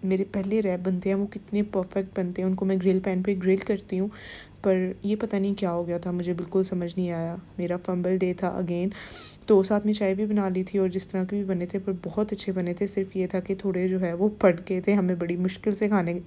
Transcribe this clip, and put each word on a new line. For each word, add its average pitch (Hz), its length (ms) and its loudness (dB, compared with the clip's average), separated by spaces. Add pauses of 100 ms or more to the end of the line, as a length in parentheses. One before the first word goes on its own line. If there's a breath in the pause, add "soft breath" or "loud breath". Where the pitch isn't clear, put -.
मेरे 190 180 2
पहले 196 380 0
रैप 185 180 0
बनते 185 300 -2
हैं 196 60 2
वो 202 100 0
कितने 208 380 -4
परफेक्ट 196 540 -2
बनते 180 240 -2
हैं, 185 80 2
उनको 190 160 0
मैं 190 140 2
ग्रिल 190 200 4
पैन 185 240 0
पे 196 120 2
ग्रिल 190 240 4
करती 196 380 -2
हूँ, 196 120 0 (540 loud breath)
पर 185 320 2 (100)
ये 208 100 2
पता 214 240 -2
नहीं 196 160 0
क्या 190 140 -2
हो 170 140 -2
गया 170 160 -2
था, 175 120 -4
मुझे 175 220 -2
बिल्कुल 180 300 0
समझ 175 340 -4
नहीं 180 120 0
आया। 170 320 -4 (180)
मेरा 180 180 -2
फंबल 180 400 0
डे 180 160 2
था 180 320 -2
again, 175 280 -2 (540 loud breath)
तो 196 160 8
साथ 208 220 2
में 214 80 4
चाय 196 220 0
भी 214 100 0
बना 208 240 2
ली 185 140 0
थी 190 140 -2
और 190 120 4
जिस 190 200 -4
तरह 185 160 -2
के 202 100 -6
भी 202 80 0
बने 180 220 -2
थे 196 140 -4
पर 190 120 -4
बहुत 190 420 -2
अच्छे 196 180 -6
बने 180 220 0
थे। 196 140 -2
सिर्फ 190 300 -4
ये 185 100 0
था 185 120 -2
कि 190 160 -2
थोड़े 185 340 0
जो 185 100 2
है 175 140 0
वो 208 280 2
फट 175 260 6
गए 185 140 0
थे, 196 120 4
हमें 185 260 4
बड़ी 170 180 -2
मुश्किल 185 360 0
से 202 160 0
खाने 175 380 2